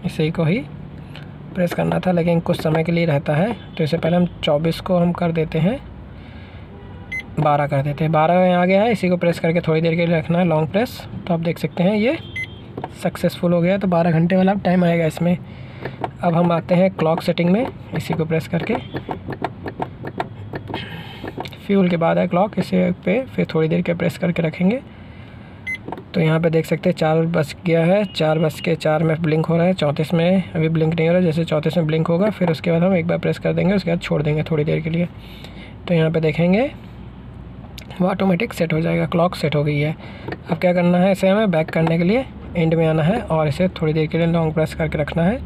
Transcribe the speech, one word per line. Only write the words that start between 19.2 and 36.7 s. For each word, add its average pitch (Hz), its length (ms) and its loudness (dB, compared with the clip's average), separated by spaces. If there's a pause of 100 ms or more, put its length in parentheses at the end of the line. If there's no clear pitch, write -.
fuel 196 220 4
के 175 80 0
बाद 165 220 2
है 185 80 2
clock, 180 320 0
इसे 180 340 0 (120)
पे 196 180 2
फिर 180 320 -4
थोड़ी 160 140 2
देर 175 140 0
के 170 120 0
प्रेस 175 240 -2
करके 175 240 -2
रखेंगे। 180 380 0 (1300)
तो 180 60 0
यहाँ 160 200 2
पे 165 100 2
देख 160 160 2
सकते - 240 0
हैं 175 60 0
चार 160 240 2
बज 165 360 0 (100)
गया 165 180 4
है, 196 200 4
चार 156 340 0
बज 156 220 0
के 170 140 0
चार 156 280 0
में 160 200 0
blink 156 240 2
हो 165 100 2
रहा 170 100 4
है, 185 80 4
चौंतीस 151 400 -2
में 175 380 2
अभी 160 160 0
blink 160 260 2
नहीं 160 120 2
हो 165 60 4
रहा 180 80 4
है। 180 60 2
जैसे 165 180 0
चौंतीस 156 320 0
में 165 100 2
blink 160 200 2
होगा 180 240 2
फिर 180 200 0
उसके 165 200 -2
बाद 165 120 4
हम 190 120 4
एक 170 120 0
बार 170 120 0
press 165 200 0
कर 165 140 0
देंगे, 165 220 2
उसके 190 160 0
बाद 175 100 0
छोड़ 160 220 -2
देंगे 151 200 0
थोड़ी 151 220 0
देर 156 160 0
के 160 100 -4
लिए। 170 180 0 (800)
तो 175 60 2
यहाँ 160 160 4
पे 165 100 0
देखेंगे 175 520 2 (1300)